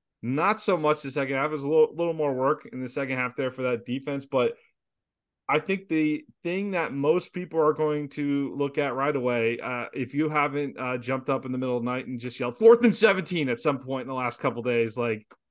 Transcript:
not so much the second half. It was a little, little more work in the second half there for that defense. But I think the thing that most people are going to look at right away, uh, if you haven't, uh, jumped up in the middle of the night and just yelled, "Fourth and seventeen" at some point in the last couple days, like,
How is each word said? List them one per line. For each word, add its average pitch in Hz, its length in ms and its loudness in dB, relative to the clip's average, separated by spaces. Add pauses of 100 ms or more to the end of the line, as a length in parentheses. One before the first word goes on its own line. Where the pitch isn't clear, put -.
(220)
not 156 380 0
so 190 160 2
much 151 260 0
the 139 80 -8
second 135 260 -2
half. 139 100 0
It 151 60 -4
was 147 100 -4
a 139 60 -4
little, 156 260 6
little 165 200 -2
more 151 200 0
work 135 380 0
in 127 80 -8
the 127 80 -6
second 135 280 -4
half 127 200 -4
there 131 140 -2
for 127 120 -8
that 123 240 -2
defense. 135 400 -6
But 123 280 0 (920)
I 147 120 2
think 190 280 -4
the 156 360 0 (180)
thing 190 300 -4
that 165 200 -2
most 151 400 0
people 175 260 -6
are 151 140 4
going 151 380 -2
to 143 440 -2
look 139 220 -2
at 139 180 0
right 139 220 0
away, 120 420 0
uh, 123 360 -6
if 131 180 -6
you 151 160 0
haven't, 143 500 -2
uh, 127 200 -4
jumped 127 320 -4
up 135 160 -2
in 127 60 -6
the 127 60 -4
middle 127 200 -2
of 117 60 -4
the 123 60 -2
night 127 160 -4
and 123 140 -8
just 123 180 -10
yelled, 127 200 -4
"Fourth 233 260 10
and 226 100 6
seventeen" 185 540 2
at 120 100 0
some 139 200 0
point 131 240 -6
in 117 60 -12
the 135 60 -8
last 127 260 -4
couple 120 220 -2
days, 117 360 0
like, 113 280 -2 (240)